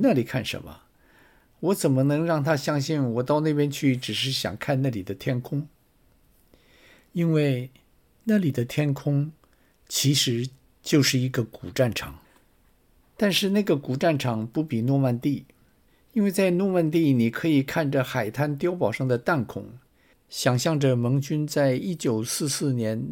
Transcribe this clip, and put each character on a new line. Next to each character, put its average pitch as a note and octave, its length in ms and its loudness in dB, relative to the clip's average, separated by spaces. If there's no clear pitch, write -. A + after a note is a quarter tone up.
那 B3+ 100 6
里 C3 100 2
看 A#2 220 -4
什 - 180 -8
么？ - 200 -18
我 F#3 140 0
怎 E3+ 160 0
么 C3 120 2
能 D3 240 2
让 D#3 180 0
他 D#3 100 2
相 D3 240 -2
信 C#3+ 240 -2
我 B2 80 0
到 D3 180 2
那 D#3 140 0
边 D3 160 2
去 C#3 260 0
只 B2 160 -6
是 C3+ 180 -4
想 F#2+ 280 -4
看 C3+ 240 -2
那 C3+ 80 0
里 G#2 120 -4
的 G2 120 -6
天 B2+ 260 -4
空？ D3 260 -6
因 E3+ 200 0
为 C3+ 380 0
那 G#3+ 120 4
里 F3 160 2
的 A#2+ 140 0
天 D3 260 0
空 C#3+ 400 0
其 - 240 2
实 B2+ 340 0
就 D3 200 4
是 C3+ 160 2
一 B2+ 120 -2
个 B2 120 0
古 - 280 -10
战 A#2+ 220 0
场。 D2 260 -10
但 G3+ 160 2
是 F#3+ 160 2
那 G3+ 140 2
个 F3+ 160 2
古 B2+ 180 -4
战 D#3 220 2
场 A2+ 280 -2
不 D#3 160 -2
比 A#2+ 200 -2
诺 C3 160 2
曼 B2+ 200 2
底， C#3+ 280 -4
因 A3 100 2
为 G3+ 80 2
在 F#3+ 200 2
诺 F#3 180 2
曼 E3+ 220 2
底 D#3 240 4
你 A#2 160 4
可 - 180 -2
以 C#3+ 140 4
看 C#3+ 280 -2
着 C#3 140 2
海 A2+ 260 -4
滩 C#3+ 280 -2
碉 F3 180 -2
堡 A#2 160 0
上 C3 160 -2
的 B2 80 2
弹 C#3 260 0
孔， G2+ 280 -10
想 B2+ 300 0
象 D#3 200 0
着 C3+ 160 2
盟 A#2+ 240 2
军 D3+ 280 -2
在 C#3+ 260 2
一 F3 220 -4
九 A#2 280 -2
四 D3+ 240 -4
四 C#3 280 -2
年 A2+ 380 -2